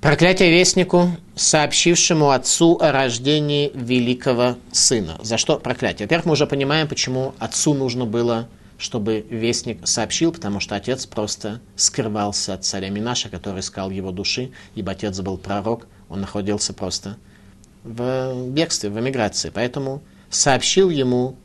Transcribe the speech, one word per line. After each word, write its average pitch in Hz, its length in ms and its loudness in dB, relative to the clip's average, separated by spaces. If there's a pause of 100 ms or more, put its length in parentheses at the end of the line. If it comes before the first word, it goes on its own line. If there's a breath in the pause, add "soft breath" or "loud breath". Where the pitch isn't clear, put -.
Проклятие 170 520 6
вестнику, 180 580 4 (240)
сообщившему 156 960 4
отцу 165 480 4
о 156 140 4
рождении 139 800 0
великого 123 800 0 (140)
сына. 95 520 0
За 110 160 -2
что - 200 2
проклятие? 107 480 -4
Во-первых, 160 200 0
мы 165 80 2
уже 143 120 2
понимаем, 143 400 0
почему 131 540 -4
отцу 147 340 0
нужно 127 320 -2
было, 117 420 0 (300 loud breath)
чтобы 110 500 -4
вестник 117 600 -4
сообщил, 120 420 0
потому 101 300 -6
что - 160 -6
отец 123 300 -4
просто 107 540 -6 (140)
скрывался 104 800 -2
от 92 100 -12
царя 95 260 -4
Минаша, 113 380 -4
который 92 300 -8
искал 95 320 -8
его 95 220 -6
души, 123 400 -4 (240 loud breath)
ибо 98 160 -6
отец 95 260 -6
был 95 180 -6
пророк, 101 520 -4 (200 soft breath)
он 95 120 -8
находился 101 520 -4
просто 98 440 -8 (680 soft breath)
в 127 680 -6
бегстве, 147 400 -2
в 107 100 -6
эмиграции. 117 520 -2
Поэтому 135 480 -4 (300 soft breath)
сообщил 147 600 4
ему 127 540 2